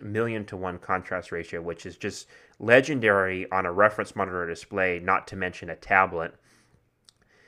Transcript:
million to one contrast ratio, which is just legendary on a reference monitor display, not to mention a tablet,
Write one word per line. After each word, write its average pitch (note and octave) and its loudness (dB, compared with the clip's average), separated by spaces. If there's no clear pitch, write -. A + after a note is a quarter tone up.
million A2 -2
to G2+ -10
one F2+ -6
contrast F#2 -4
ratio, E2+ -8
which E2+ -10
is F2 -14
just - -8
legendary G#2+ 4
on F#2 0
a F2 -2
reference G#2 2
monitor F#2 -2
display, F2+ -2
not F#2 0
to G2 -12
mention F#2 -8
a E2 -10
tablet, F2 2